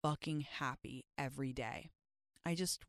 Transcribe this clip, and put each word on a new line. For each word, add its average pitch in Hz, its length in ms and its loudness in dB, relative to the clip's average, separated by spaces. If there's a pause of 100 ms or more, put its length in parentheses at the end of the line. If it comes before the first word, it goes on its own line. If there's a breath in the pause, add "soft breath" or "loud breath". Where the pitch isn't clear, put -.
fucking 151 380 2
happy 131 640 -4 (120)
every 139 360 0
day. 123 380 -4 (540)
I 170 120 4
just 185 320 2